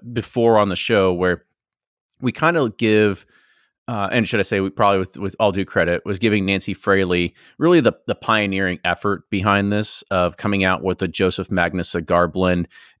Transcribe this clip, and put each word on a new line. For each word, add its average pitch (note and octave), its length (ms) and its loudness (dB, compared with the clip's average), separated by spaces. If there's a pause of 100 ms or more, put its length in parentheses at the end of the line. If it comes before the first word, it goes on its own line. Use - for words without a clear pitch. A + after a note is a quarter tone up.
(120)
before A#2 460 2
on G#2 120 4
the F2+ 60 -4
show F#2+ 380 0
where F2+ 320 -2 (760)
we B2+ 120 -2
kinda D#3 460 0
give, G#2+ 480 2 (600)
uh, G2+ 240 -4
and A2+ 160 0
should A2 120 0
I F#2+ 40 2
say, G2+ 160 -2
we F#2+ 100 -2
probably G2+ 300 2
with, F#2 180 -6
with F#2+ 220 -8
all G#2 120 2
due F#2 140 -2
credit, F2 400 0
was F#2+ 140 -6
giving G#2 260 0
Nancy G2 280 -2
Fraley F2+ 600 0 (260)
really E3+ 220 4
the, A2 120 2 (140)
the B2 80 -4
pioneering G2 680 -2
effort F2+ 440 -4
behind G2+ 420 0
this G#2+ 300 -4 (100)
of F2+ 260 0
coming G2+ 260 -2
out F#2 200 0
with F2+ 160 -2
the F#2 80 -2
Joseph F#2 440 -2
Magnus F2 380 -2
cigar F2 380 0
blend. F2+ 400 0 (340)